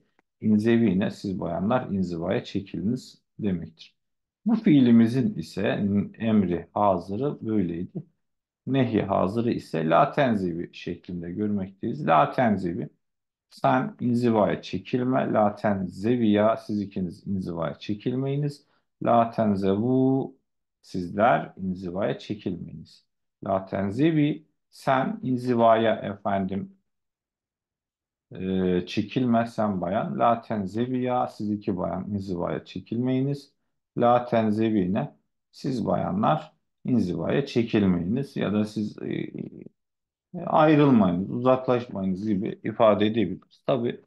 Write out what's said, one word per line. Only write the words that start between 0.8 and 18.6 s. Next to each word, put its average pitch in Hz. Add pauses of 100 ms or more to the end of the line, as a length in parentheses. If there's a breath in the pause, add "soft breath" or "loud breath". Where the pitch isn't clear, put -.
siz -
bayanlar 87
inzivaya 90
çekiliniz - (160)
demektir. 90 (500)
Bu 220
fiilimizin 120
ise 82 (560)
emri 98
hazırı 104
böyleydi. 92 (640)
Nehi 123
hazırı 98
ise -
la 82
tenzevi 95
şeklinde 87
görmekteyiz. 104
La 156
tenzevi, 101 (600)
sen -
inzivaya 113
çekilme, 127
la 107
tenzeviya, 104
siz 104
ikiniz 95
inzivaya 87
çekilmeyiniz. 135 (360)